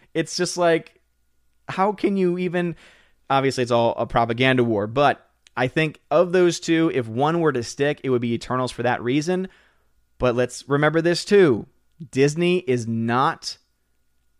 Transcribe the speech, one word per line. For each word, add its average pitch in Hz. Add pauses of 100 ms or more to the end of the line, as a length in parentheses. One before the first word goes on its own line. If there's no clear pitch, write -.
(140)
it's 160
just 180
like, 170 (680)
how 190
can 196
you 180
even, 175 (540)
obviously 135
it's 120
all 117
a 113
propaganda 120
war, 107
but 127 (280)
I 127
think 156 (100)
of 170
those 175
two, 165
if 123
one 143
were 156
to 123
stick, 143
it 135
would 120
be 117
Eternals 127
for 120
that 120
reason. 156 (720)
But 123
let's 123
remember 151
this 165
too. 170 (440)
Disney 160
is 123
not 117 (800)